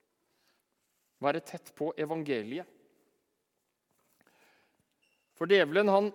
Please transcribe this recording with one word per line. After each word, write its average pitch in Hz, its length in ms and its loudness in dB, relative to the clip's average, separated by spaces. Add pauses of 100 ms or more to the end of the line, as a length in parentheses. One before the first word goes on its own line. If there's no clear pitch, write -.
(1200)
være 143 240 -2
tett - 320 -16
på 160 180 -6
evangeliet. 147 680 -6 (2750)
For 170 100 -4
djevelen, 190 400 4
han 202 280 4